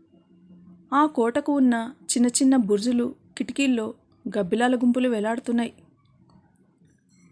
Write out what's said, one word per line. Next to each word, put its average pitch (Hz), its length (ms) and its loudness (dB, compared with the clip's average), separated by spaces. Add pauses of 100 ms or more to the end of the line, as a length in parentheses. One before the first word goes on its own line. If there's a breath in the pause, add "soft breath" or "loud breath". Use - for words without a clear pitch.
(920)
ఆ 277 140 4
కోటకు 269 460 -2
ఉన్న 262 220 4 (280)
చిన్న 240 260 0
చిన్న 262 280 2
బురుజులు, 233 500 0 (280)
కిటికీల్లో 254 520 -2 (380)
గబ్బిలాల 220 520 0
గుంపులు 247 320 0
వేలాడుతున్నాయి. 233 640 -4 (1600)